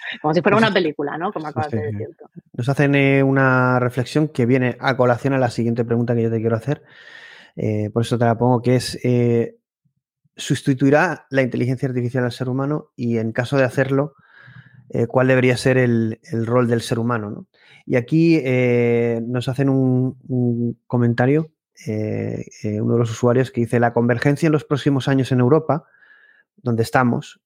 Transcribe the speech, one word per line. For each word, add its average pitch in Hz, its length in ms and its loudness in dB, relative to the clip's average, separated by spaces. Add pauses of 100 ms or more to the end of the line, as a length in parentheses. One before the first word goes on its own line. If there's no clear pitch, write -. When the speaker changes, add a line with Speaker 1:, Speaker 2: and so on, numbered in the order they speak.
(200)
Speaker 1:
como 151 140 0
si 170 80 2
fuera 202 140 2
Speaker 2:
Nos 226 80 4
Speaker 1:
una 220 40 2
Speaker 2:
hace-, 196 60 -2
Speaker 1:
película, 156 420 -2
¿no? 180 160 -6
Como 156 140 -12
Speaker 2:
sí, 151 40 -10
Speaker 1:
acabas 156 200 -6
Speaker 2:
sí, 117 80 -4
Speaker 1:
de 107 80 -4
Speaker 2:
sí. 107 100 -6
Speaker 1:
decir - 120 -10 (100)
tú. - 80 -20 (260)
Speaker 2:
Nos 123 160 -4
hacen, 143 260 2
eh, 139 280 4
una 131 580 2
reflexión 127 480 0
que 131 160 -2
viene 123 360 2
a 131 180 0
colación 123 340 2
a 135 60 0
la 127 100 2
siguiente 117 380 -2
pregunta 117 280 0
que 117 100 0
yo 117 60 -2
te 113 100 -2
quiero 113 160 0
hacer. 135 260 -6 (720)
Eh, 107 340 -2
por 117 120 0
eso 117 160 -2
te 120 80 2
la 117 100 2
pongo, 123 240 2
que 123 160 2
es, - 260 -6
eh, 120 540 0 (800)
¿sustituirá 143 960 0
la 135 120 0
inteligencia 123 460 -2
artificial 123 360 -2
al 120 80 -2
ser 127 180 -6
humano? 135 460 -4
Y 117 200 -4
en 113 160 -4
caso 123 240 -4
de 135 80 4
hacerlo, 135 500 -2 (760)
eh, 120 160 -2
¿cuál 127 220 0
debería 127 280 4
ser 127 220 2
el, 117 420 0 (100)
el 113 160 -4
rol 120 220 2
del 117 140 0
ser 117 160 -4
humano, 113 320 -4
no? - 160 -14 (400)
Y 131 100 0
aquí, 160 480 2
eh, 120 840 0
nos 123 220 -4
hacen 139 220 0
un, 131 480 0 (100)
un 120 580 -2
comentario, 123 680 0 (340)
eh, 107 580 -6 (180)
eh, 107 180 -4
uno 117 140 0
de 117 60 2
los 117 100 -2
usuarios 120 400 0
que 117 120 -4
dice, 117 180 0
"La 117 120 2
convergencia 123 540 0
en 156 60 4
los 151 120 0
próximos 139 440 -2
años 135 240 0
en 127 80 2
Europa, 147 440 2 (720)
donde 113 260 -2
estamos, 123 640 -2